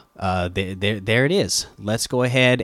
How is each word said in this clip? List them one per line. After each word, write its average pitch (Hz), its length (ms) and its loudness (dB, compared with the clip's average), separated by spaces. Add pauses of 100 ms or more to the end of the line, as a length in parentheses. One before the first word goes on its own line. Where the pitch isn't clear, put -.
(180)
uh, 92 320 -2
th-, 95 280 -6
there, 101 220 -2
there 113 240 2
it 151 80 0
is. 175 340 0 (120)
Let's 104 280 -4
go 123 180 0
ahead 123 400 4